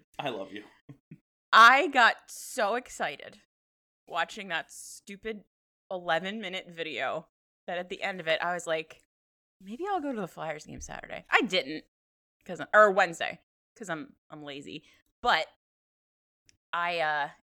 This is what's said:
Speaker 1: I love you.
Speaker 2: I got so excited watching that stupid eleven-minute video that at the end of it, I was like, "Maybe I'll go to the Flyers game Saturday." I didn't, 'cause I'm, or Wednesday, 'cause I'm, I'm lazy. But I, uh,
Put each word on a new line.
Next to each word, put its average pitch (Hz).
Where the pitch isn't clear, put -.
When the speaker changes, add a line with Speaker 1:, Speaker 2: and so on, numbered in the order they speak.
Speaker 1:
I 143
love 98
you. 104
Speaker 2:
I 240
got 240
so -
excited -
watching 170
that 160
stupid -
eleven-minute 185
video 143
that 180
at 180
the 202
end 190
of 160
it, 160
I 175
was 175
like, 160
"Maybe 226
I'll 370
go 277
to 214
the 180
Flyers 156
game 139
Saturday." -
I -
didn't, 170
'cause 170
I'm, 147
or 214
Wednesday, 185
'cause -
I'm, 160
I'm 151
lazy. 143
But 185
I, 175
uh, 151